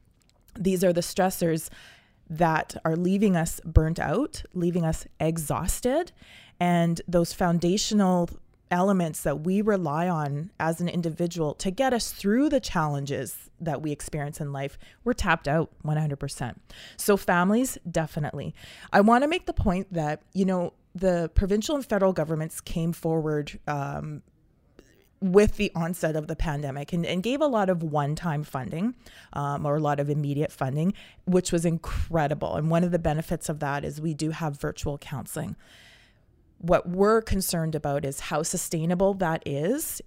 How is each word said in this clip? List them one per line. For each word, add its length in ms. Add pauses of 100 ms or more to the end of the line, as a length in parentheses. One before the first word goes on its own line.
(580)
these 240
are 100
the 100
stressors 640 (600)
that 460 (100)
are 120
leaving 400
us 280
burnt 360
out, 420 (120)
leaving 300
us 220 (140)
exhausted. 880 (500)
And 480
those 240
foundational 1000 (400)
elements 520
that 180
we 200
rely 480
on 520
as 200
an 80
individual 640
to 180
get 200
us 200
through 360
the 120
challenges 920 (100)
that 220
we 80
experience 500
in 120
life, 260 (240)
we're 120
tapped 340
out 240 (100)
one 140
hundred 240
percent. 420 (340)
So 200
families, 600 (140)
definitely. 640 (380)
I 80
wanna 260
make 200
the 60
point 400
that, 300 (100)
you 120
know, 300 (200)
the 400
provincial 400
and 100
federal 280
governments 480
came 320
forward, 720
um, 560 (1000)
with 360
the 180
onset 400
of 140
the 80
pandemic 560
and, 120
and 180
gave 180
a 60
lot 220
of 140
one-time 640
funding, 500 (380)
um, 340
or 100
a 40
lot 180
of 100
immediate 440
funding, 420 (300)
which 260
was 140
incredible. 880
And 160
one 140
of 80
the 80
benefits 480
of 100
that 260
is 160
we 140
do 160
have 300
virtual 380
counseling. 580 (1000)
What 300
we're 320
concerned 540
about 300
is 160
how 220
sustainable 720
that 300
is 640